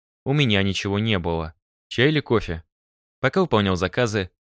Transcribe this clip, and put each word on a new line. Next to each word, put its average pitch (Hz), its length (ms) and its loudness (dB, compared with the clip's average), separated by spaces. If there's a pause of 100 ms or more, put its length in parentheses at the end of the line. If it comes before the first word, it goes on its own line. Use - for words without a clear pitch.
(260)
у 135 80 -2
меня 113 300 2
ничего 98 340 -2
не 107 220 0
было. 82 340 -4 (340)
Чай 127 220 2
или 156 100 0
кофе? 95 440 -2 (560)
Пока 135 220 0
выполнял 101 340 2
заказы, 98 560 -2 (160)